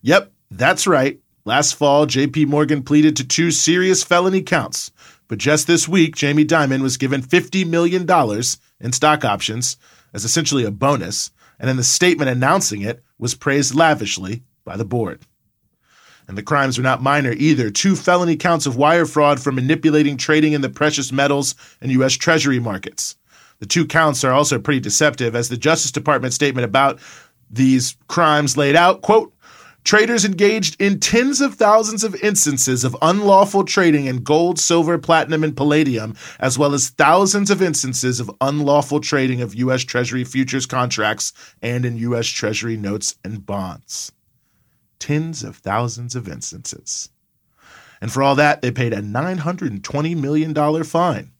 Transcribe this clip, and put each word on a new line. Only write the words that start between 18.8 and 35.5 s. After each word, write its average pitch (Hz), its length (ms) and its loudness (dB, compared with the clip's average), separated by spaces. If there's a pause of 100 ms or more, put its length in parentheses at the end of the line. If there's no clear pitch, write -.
fraud 147 340 2
for 139 100 -2
manipulating 147 680 2
trading 151 360 2
in 147 80 0
the 131 100 -4
precious 147 400 -2
metals 139 460 0 (240)
and 135 100 -6
U 131 140 4
S 131 80 2
Treasury 139 480 0
markets. - 560 -8 (420)
The 104 80 -14
two 160 200 0
counts 156 360 2
are 131 100 2
also 143 280 2
pretty 139 180 0
deceptive, 123 560 0
as 120 140 -2
the 123 80 -6
Justice 156 340 0
Department 131 420 -2
statement 131 320 -2
about 131 360 -2 (500)
these 131 460 0 (100)
crimes 151 500 2
laid 143 200 2
out, 180 260 4
quote, 214 300 2 (520)
"Traders 220 400 2
engaged 202 560 0
in 196 180 0
tens 262 440 0
of 277 140 -2
thousands 214 480 2
of 202 180 -4
instances 139 600 0
of 123 180 -2
unlawful 196 640 4
trading 160 420 2
in 127 160 -4
gold, 170 360 2
silver, 170 380 2
platinum, 156 480 2
and 151 100 -2